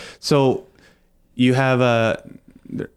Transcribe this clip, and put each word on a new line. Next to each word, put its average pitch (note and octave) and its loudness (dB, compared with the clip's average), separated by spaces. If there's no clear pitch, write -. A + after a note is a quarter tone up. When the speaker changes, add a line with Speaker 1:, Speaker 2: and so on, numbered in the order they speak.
Speaker 1:
<laughs> - -20
Speaker 2:
So C3+ 0
you B2+ 2
have C3 0
a, A#2 0
there, - -10